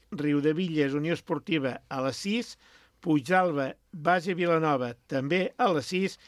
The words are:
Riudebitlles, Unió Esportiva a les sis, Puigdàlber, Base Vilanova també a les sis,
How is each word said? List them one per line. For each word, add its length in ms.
Riudebitlles, 840
Unió 200
Esportiva 720
a 160
les 160
sis, 400
Puigdàlber, 680
Base 440
Vilanova 600
també 480
a 160
les 160
sis, 400